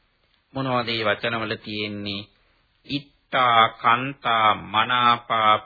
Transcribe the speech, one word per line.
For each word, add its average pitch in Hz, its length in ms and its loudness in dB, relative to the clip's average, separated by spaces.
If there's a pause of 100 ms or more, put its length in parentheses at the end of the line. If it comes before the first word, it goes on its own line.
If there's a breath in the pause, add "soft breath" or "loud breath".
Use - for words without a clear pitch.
(540)
මොනවද 127 340 -2
මේ 113 180 -4
වචනවල 110 520 -4
තියෙන්නේ? 104 720 -10 (600)
ඉත්තා, 127 760 0 (120)
කන්තා, 120 760 0 (180)
මනාපා, 117 880 2 (120)